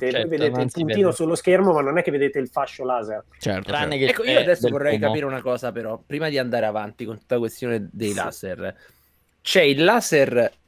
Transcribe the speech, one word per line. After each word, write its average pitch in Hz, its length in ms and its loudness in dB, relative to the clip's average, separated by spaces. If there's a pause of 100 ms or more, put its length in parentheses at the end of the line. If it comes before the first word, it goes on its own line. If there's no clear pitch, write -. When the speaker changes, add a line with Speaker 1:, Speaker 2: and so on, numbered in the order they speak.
Speaker 1:
Eh, 127 60 0
certo, 113 160 0
Speaker 2:
voi - 0 -
vedete 151 280 0
Speaker 1:
non 127 100 0
Speaker 2:
il 127 40 -4
Speaker 1:
si - 80 -10
Speaker 2:
puntino 170 280 2
Speaker 1:
vede. 160 100 2
Speaker 2:
sullo 165 180 -2
schermo, 185 380 4
ma 156 80 4
non 143 180 0
è 175 60 0
che 160 80 -2
vedete 139 260 0
il 127 100 -4
fascio - 360 -6
laser. 110 400 -4 (120)
Speaker 3:
Certo, 95 260 -4 (100)
Speaker 1:
Tranne 147 260 -2
Speaker 3:
certo. - 0 -
Speaker 1:
che 131 140 2
Speaker 4:
Ecco, 226 180 -2
io 254 60 4
Speaker 1:
c'è - 60 4
Speaker 4:
adesso 175 200 2
Speaker 1:
del 120 80 2
Speaker 4:
vorrei 143 240 0
Speaker 1:
fumo. 107 120 0
Speaker 4:
capire 143 200 -2
una 135 160 -6
cosa, 123 300 -4
però, 110 340 -8
prima 151 220 -4
di 143 100 0
andare 120 280 0
avanti 107 380 -6
con 104 140 -10
tutta - 200 0
questione 113 520 -4
dei 104 200 -4
Speaker 2:
Sì. 101 40 -2
Speaker 4:
laser. 92 600 -6 (680)
C'è 185 200 4
il 143 200 4
laser 139 680 4 (140)